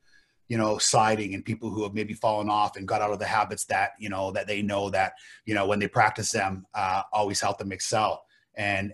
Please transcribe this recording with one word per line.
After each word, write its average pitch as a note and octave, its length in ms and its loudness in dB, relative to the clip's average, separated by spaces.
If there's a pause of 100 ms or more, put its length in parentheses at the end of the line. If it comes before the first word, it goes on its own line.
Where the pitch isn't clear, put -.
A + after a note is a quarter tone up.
(480)
you A#2 100 -2
know, A2 200 2
sliding G#2+ 560 4
and F#2+ 100 -6
people A2+ 260 -6
who G#2 140 -4
have G2+ 100 -4
maybe G#2 200 -4
fallen G#2+ 360 0
off G#2 280 2
and G2 100 -10
got G#2+ 140 2
out G#2 100 2
of G2 80 -2
the G#2 60 -4
habits G#2+ 400 0
that, G2 240 0 (100)
you G#2+ 80 -8
know, F#2+ 240 -2
that F#2+ 160 -4
they G#2 140 -2
know G2+ 300 0
that, F#2+ 240 2 (280)
you G#2+ 100 -4
know, G2+ 120 2
when G#2 140 2
they G2+ 100 0
practice G#2+ 420 2
them, F#2+ 420 -2
uh, F#2+ 280 0 (100)
always G2+ 300 0
help G2+ 160 0
them G2 160 -6
excel. G#2 500 0 (340)
And, G2+ 360 0